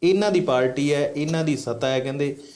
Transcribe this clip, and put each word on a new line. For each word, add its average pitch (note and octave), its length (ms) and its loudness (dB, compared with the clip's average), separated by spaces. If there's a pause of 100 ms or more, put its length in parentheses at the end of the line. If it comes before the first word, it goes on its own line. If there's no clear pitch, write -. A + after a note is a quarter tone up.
ਇਹਨਾਂ G3 280 4
ਦੀ F3+ 100 2
ਪਾਰਟੀ C3+ 540 2
ਹੈ, C#3+ 220 0
ਇਹਨਾਂ D#3+ 280 -2
ਦੀ D3+ 120 0
ਸੱਤਾ A#2+ 320 -4
ਹੈ C3 120 0
ਕਹਿੰਦੇ, C#3 360 -4 (200)